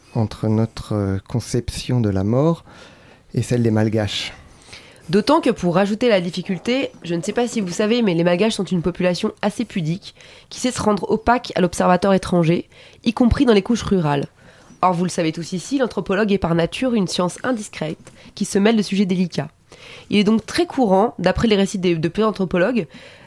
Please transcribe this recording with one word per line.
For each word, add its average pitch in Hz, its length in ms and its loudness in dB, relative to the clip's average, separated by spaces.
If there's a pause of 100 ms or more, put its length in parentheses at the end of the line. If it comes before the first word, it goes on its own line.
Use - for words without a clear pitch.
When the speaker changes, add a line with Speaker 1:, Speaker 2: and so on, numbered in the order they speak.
(160)
Speaker 1:
entre 113 320 -2
notre, 110 460 -2
euh, 98 240 -2 (100)
conception - 760 -4
de 107 80 0
la 95 140 0
mort 139 400 0 (720)
et 123 80 -2
celle 120 220 0
des 113 80 2
Malgaches. 107 600 0 (760)
Speaker 2:
D'autant 214 320 2
que 302 80 0
pour 175 260 0
rajouter 208 320 0
la 202 140 4
difficulté, 185 680 -4 (140)
je 170 100 -6
ne 170 80 -2
sais 202 120 -6
pas 240 140 0
si 233 120 -6
vous 185 120 -4
savez, 220 300 0
mais 202 120 2
les 165 100 2
Malgaches 180 300 2
sont 202 100 -4
une 180 180 -2
population 180 600 -2
assez 214 240 -4
pudique, 170 500 -6 (340)
qui - 120 -16
sait 254 100 0
se - 100 -6
rendre - 300 0
opaque - 440 0
à 175 60 0
l'observateur 185 520 2
étranger, 175 560 2 (340)
y 233 100 0
compris 254 320 4
dans 247 80 6
les 202 80 4
couches 214 220 -2
rurales. 151 440 0 (540)
Or, 185 120 4
vous 175 100 0
le 180 60 0
savez 165 240 -2
tous 165 200 -10
ici, 190 240 -4
l'anthropologue 202 540 0
est 202 60 4
par 170 180 -2
nature 170 380 0
une 202 140 2
science 180 360 -2
indiscrète, 208 680 -6 (220)
qui 208 120 -6
se - 140 0
mêle 220 180 4
de 208 40 4
sujets 196 240 0
délicats. 175 440 -2 (600)
Il - 80 2
est 208 60 6
donc 214 220 2
très - 200 -2
courant, 220 540 2
d'après 185 300 2
les 208 80 4
récits 196 220 0
des, 175 160 0
de 160 120 0
plusieurs 208 220 0
anthropologues, 190 580 0 (400)